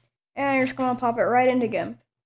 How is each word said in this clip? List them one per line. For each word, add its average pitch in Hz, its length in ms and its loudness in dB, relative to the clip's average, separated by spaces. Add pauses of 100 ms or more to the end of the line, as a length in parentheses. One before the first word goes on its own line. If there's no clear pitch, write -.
(340)
and 277 220 0
you're 262 80 2
just 262 120 -4
gonna 254 220 -2
pop 240 200 -2
it 208 60 2
right 247 240 4
into 254 180 2
gimp. 214 320 -6 (280)